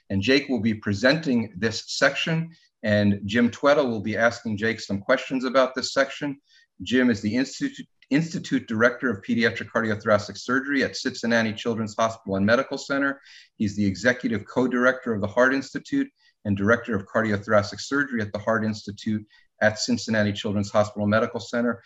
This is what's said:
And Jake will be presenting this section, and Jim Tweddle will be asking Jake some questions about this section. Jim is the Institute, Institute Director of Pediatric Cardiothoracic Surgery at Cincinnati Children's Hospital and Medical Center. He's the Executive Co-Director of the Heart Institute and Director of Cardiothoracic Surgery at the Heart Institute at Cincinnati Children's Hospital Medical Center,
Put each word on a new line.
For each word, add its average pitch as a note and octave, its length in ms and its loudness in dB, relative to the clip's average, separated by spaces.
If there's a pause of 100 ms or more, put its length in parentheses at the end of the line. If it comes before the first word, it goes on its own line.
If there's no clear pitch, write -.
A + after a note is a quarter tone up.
And G2 120 0
Jake C3+ 280 2
will A#2+ 120 0
be A2+ 120 2
presenting A#2 840 0
this A2 300 -4
section, E3 640 -2 (320)
and G#2 420 4
Jim A#2 240 2
Tweddle C#3+ 400 2
will A2 120 -4
be G#2 140 -4
asking A2+ 420 0
Jake A2 220 -2
some G2 200 -4
questions C3 460 -2
about B2+ 280 2
this B2 200 -6
section. C#3 460 -2 (440)
Jim B2 260 4
is G#2+ 120 0
the G#2+ 140 -2
Institute, C3+ 520 -6 (240)
Institute D3 560 -2
Director A#2+ 420 2
of G#2 140 -6
Pediatric A2+ 480 0
Cardiothoracic G#2+ 680 0
Surgery C3+ 460 -2
at - 120 -4
Cincinnati A2+ 580 0
Children's A2 420 -4
Hospital A2+ 400 -2
and F#2+ 100 2
Medical B2+ 320 2
Center. C#3 420 -2 (380)
He's G2+ 180 -2
the G#2 100 2
Executive G#2 600 0
Co-Director B2 680 0
of G#2+ 100 -2
the G#2 60 -4
Heart B2+ 280 4
Institute C#3 520 -4 (360)
and G2+ 120 0
Director G#2+ 400 2
of G2+ 120 -4
Cardiothoracic G#2 720 0
Surgery C#3 400 -2
at G#2 100 -6
the G#2+ 60 -6
Heart G#2+ 260 0
Institute G#2+ 640 -4 (380)
at G#2+ 160 4
Cincinnati G#2+ 540 0
Children's G2+ 360 -4
Hospital G#2 380 0
Medical A2+ 320 2
Center, A#2+ 460 -4